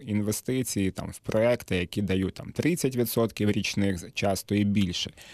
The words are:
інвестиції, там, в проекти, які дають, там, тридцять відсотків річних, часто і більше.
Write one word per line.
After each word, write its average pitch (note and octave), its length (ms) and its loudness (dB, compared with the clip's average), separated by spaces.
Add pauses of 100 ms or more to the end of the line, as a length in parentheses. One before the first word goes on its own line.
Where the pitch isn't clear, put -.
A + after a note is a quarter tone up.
інвестиції, G#2 880 0
там, E2+ 180 -6
в E2+ 80 -12
проекти, A2+ 580 2
які F2+ 260 -2
дають, F#2+ 320 0
там, - 180 -12
тридцять D3 440 0
відсотків A2+ 560 0
річних, G2 640 0
часто G2+ 420 0
і G#2 80 4
більше. G2+ 480 2 (220)